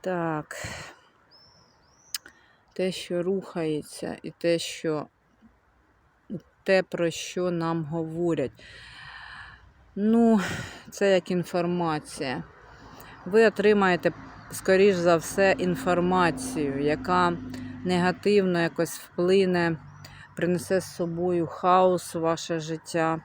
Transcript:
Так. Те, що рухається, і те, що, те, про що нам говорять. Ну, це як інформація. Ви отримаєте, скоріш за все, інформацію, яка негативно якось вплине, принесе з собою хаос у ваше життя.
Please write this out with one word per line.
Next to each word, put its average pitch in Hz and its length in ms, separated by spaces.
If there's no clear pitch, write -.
Так. 165 560
Те, 185 180
що 175 300
рухається, 170 1000
і - 80
те, 170 280
що, 156 480
те, 190 180
про 170 280
що 180 400
нам 165 340
говорять. 160 680
Ну, 226 440
це 196 240
як 180 160
інформація. 170 1120
Ви 214 220
отримаєте, 196 680
скоріш 190 440
за 175 200
все, 190 420
інформацію, 175 1200
яка 175 500
негативно 180 760
якось 165 360
вплине, 180 800
принесе 175 440
з - 140
собою 170 520
хаос 180 720
у 170 40
ваше 165 400
життя. 160 640